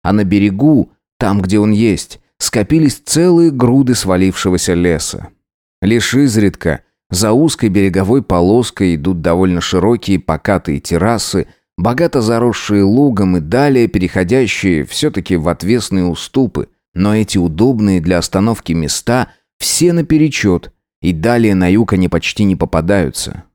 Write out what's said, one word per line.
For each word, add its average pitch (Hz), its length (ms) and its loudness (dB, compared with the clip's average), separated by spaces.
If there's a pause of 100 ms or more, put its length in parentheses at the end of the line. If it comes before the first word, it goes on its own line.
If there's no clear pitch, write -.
А 92 80 -2
на 104 140 2
берегу, 104 640 2 (260)
там, 101 240 0
где 92 160 0
он 107 140 2
есть, 104 480 0 (180)
скопились - 680 0
целые 170 460 2
груды 127 460 2
свалившегося 92 760 0
леса. 85 560 -2 (520)
Лишь 110 320 0
изредка 104 680 0 (280)
за 104 220 0
узкой 131 380 0
береговой 95 520 2
полоской 95 760 0
идут 82 260 -4
довольно 87 400 0
широкие 95 580 0
покатые 80 600 -4
террасы, 95 680 -2 (300)
богато 127 440 0
заросшие 110 600 0
лугом 104 540 2
и - 20 0
далее 120 480 0
переходящие 92 1000 -2
всё-таки 95 520 -4
в 80 100 -2
отвесные 92 580 -2
уступы. 90 640 -4 (260)
Но 101 220 0
эти 107 220 -2
удобные 95 640 0
для 87 160 0
остановки 98 560 -2
места 95 560 -2 (280)
все - 360 0
наперечёт, 147 760 0 (300)
и 87 100 0
далее 110 440 2
на 92 160 2
юг 104 220 2
они 92 140 0
почти 87 380 -2
не 95 100 2
попадаются. 85 880 -2 (120)